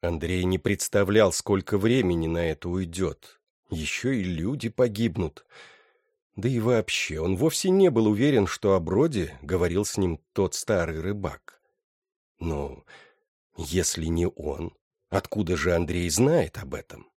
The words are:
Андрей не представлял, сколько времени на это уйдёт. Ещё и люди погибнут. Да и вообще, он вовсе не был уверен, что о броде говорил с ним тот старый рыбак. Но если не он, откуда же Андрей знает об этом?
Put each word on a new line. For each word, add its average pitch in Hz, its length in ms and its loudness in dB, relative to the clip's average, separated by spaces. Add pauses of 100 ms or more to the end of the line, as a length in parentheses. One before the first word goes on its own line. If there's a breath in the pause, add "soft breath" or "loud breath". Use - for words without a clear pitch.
Андрей 85 420 -2
не 92 160 2
представлял, 101 720 2
сколько 101 440 0
времени 95 500 2
на 85 220 0
это 80 200 -6
уйдёт. 90 720 -6 (280)
Ещё 82 420 -4
и 117 120 -2
люди 92 460 -4
погибнут. 107 760 0 (880 loud breath)
Да 101 120 -4
и 127 120 0
вообще, 107 600 0
он 87 160 0
вовсе 156 360 0
не 190 180 6
был 113 180 4
уверен, 110 380 4
что 95 300 2
о 92 40 4
броде 95 600 0
говорил 87 440 0
с - 120 -6
ним 90 240 0 (120)
тот 95 200 0
старый 82 480 -2
рыбак. 92 600 -8 (760)
Но 71 460 -6 (720 loud breath)
если 82 480 -2
не 85 220 0
он, 73 500 -8 (320)
откуда 92 480 -2
же 87 180 0
Андрей 87 340 -2
знает 131 500 2
об 65 160 -12
этом? - 420 -16